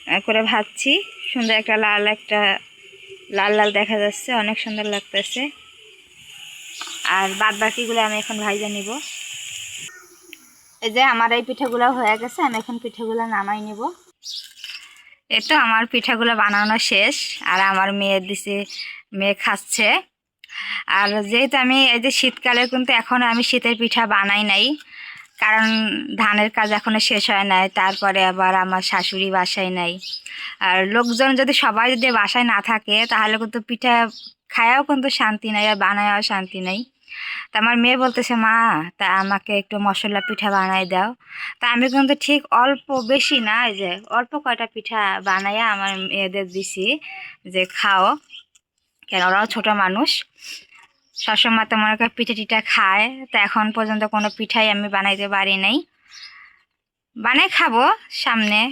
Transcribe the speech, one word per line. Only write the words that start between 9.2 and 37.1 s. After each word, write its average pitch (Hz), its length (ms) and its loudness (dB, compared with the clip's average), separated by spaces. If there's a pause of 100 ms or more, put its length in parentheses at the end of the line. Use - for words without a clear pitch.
এই 226 100 -4
যে 240 120 2
আমার 233 280 4
এই 240 120 0
পিঠাগুলো 240 480 0
হয়ে 233 260 2
গেছে, 233 240 -10
আমি 254 160 0
এখন 233 200 -8
পিঠাগুলো 226 500 -6
নামাই 208 340 -4
নিব। 214 200 -12 (1500)
এই 220 100 0
তো 311 160 0
আমার 226 300 4
পিঠাগুলো 233 480 0
বানানো 208 440 2
শেষ, 220 360 2 (280)
আর 185 180 0
আমার 196 320 2
মেয়ে 196 280 0
দিছে, 196 340 -8 (580)
মেয়ে 196 220 0
খাচ্ছে। 208 520 -2 (1000)
আর 202 220 2 (140)
যেহেতু 247 340 2
আমি 254 200 4 (120)
এই 240 100 2
যে 254 120 0
শীতকালে 247 560 0
কিন্তু 254 260 -2
এখনও 247 340 2
আমি 233 160 0
শীতের 233 340 0
পিঠা 233 300 0
বানাই 202 360 2
নাই, 208 220 2 (760)
কারণ 220 260 2 (500)
ধানের 214 360 2
কাজ 214 200 0
এখনও 220 280 0
শেষ 214 300 0
হয় 202 200 2
নাই। 190 200 4
তারপরে 190 560 2
আবার 185 300 2
আমার 185 260 0
শাশুড়ি 190 500 -2
বাসায় 185 400 0
নাই, 175 220 -2 (680)
আর 185 180 2 (100)
লোকজন 240 480 2
যদি 262 180 2
সবাই 233 380 2
যদি 254 200 0
বাসায় 226 340 2
না 220 160 2
থাকে 214 360 -2 (100)
তাহলে 214 300 0
কিন্তু 226 240 -6
পিঠা 240 340 0 (540)
খায়াও 240 340 4
কিন্তু 277 260 0
শান্তি 220 420 -2
নাই, 208 160 0
আর 214 100 2
বানায়াও 202 440 0
শান্তি 190 400 -4
নাই। 185 180 -4 (680)